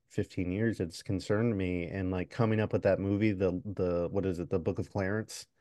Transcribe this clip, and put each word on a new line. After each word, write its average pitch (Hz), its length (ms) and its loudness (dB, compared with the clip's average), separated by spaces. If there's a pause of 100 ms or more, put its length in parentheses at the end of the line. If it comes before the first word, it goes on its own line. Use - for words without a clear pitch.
fifteen 92 440 -4
years, 107 260 0
it's 85 240 -6
concerned 104 560 0
me. 90 300 -2
And, 92 240 -2
like, 90 180 -2
coming 110 300 2
up 110 120 0
with 95 120 0
that 92 160 6
movie, 101 320 2
the, 92 320 2
the, 87 440 0
what 95 160 0
is 90 140 0
it, 87 120 -4
The 92 100 2
Book 92 180 -2
of 92 100 -4
Clarence? 104 600 -4 (120)